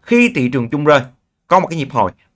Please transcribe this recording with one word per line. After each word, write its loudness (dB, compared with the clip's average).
khi 2
thị -2
trường -4
chung -4
rơi, 4
có 2
một -6
cái -8
nhịp -6
hồi -2